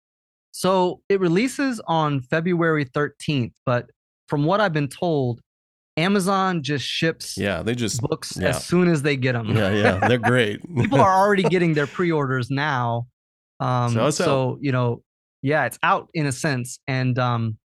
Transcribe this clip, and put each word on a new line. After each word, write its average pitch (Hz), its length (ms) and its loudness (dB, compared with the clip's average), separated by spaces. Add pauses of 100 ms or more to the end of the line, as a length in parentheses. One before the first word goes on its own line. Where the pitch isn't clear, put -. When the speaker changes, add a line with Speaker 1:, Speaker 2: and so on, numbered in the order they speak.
(520)
Speaker 1:
So 185 560 0
it 196 100 2
releases 226 680 0
on 151 320 0
February 165 640 0
thirteenth, 143 680 -4 (120)
but 123 240 -2 (380)
from 147 160 0
what 190 160 2
I've 196 140 0
been 147 140 0
told, 139 520 -2 (580)
Amazon 190 640 0
just 139 240 -4
ships - 500 -4
Speaker 2:
Yeah, 95 260 -2
they 113 120 -2
just, 117 260 -4
Speaker 1:
books - 380 -6
Speaker 2:
yeah. 92 100 0
Speaker 1:
as 80 160 -2
soon 175 240 2
as 156 140 2
they 143 140 0
get 127 180 0
'em. 113 220 -2
Speaker 2:
Yeah, 98 180 2
yeah, 101 340 2
they're 123 100 4
great. 113 440 0 (120)
Speaker 1:
<laughs> - 20 -4
People 240 240 2
are 190 140 6
already 196 280 4
getting 170 320 2
their 147 120 0
pre-orders 135 640 -2
now. 123 580 -2 (520)
Um, 123 320 0
Speaker 2:
So 117 140 2
it's 151 140 0
out. 185 40 0
Speaker 1:
so, 131 380 0
you 143 100 -2
know, 123 300 -2 (400)
yeah, 143 240 0
it's - 160 -8
out 185 320 0
in 160 120 0
a 135 60 -2
sense. 127 540 -4
And, 127 320 0
um, 117 400 -2 (200)